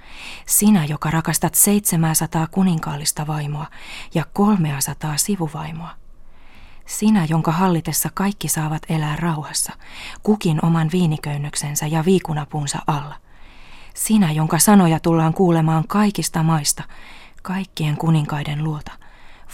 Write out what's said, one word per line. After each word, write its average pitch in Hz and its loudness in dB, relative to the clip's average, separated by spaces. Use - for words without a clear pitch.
Sinä, 202 4
joka 151 -2
rakastat 160 0
seitsemääsataa 165 2
kuninkaallista 160 -2
vaimoa 151 -6
ja 160 0
kolmeasataa 156 0
sivuvaimoa. 160 -6
Sinä, 208 2
jonka 160 2
hallitessa 160 0
kaikki 196 -2
saavat 156 -2
elää 151 -2
rauhassa, 156 -4
kukin 196 2
oman 165 2
viiniköynnöksensä 147 -2
ja 160 0
viikunapuunsa 156 0
alla. 147 -4
Sinä, 208 4
jonka 156 2
sanoja 175 8
tullaan 165 4
kuulemaan 165 4
kaikista 196 0
maista, 156 0
kaikkien 170 -4
kuninkaiden 151 0
luota. 151 -6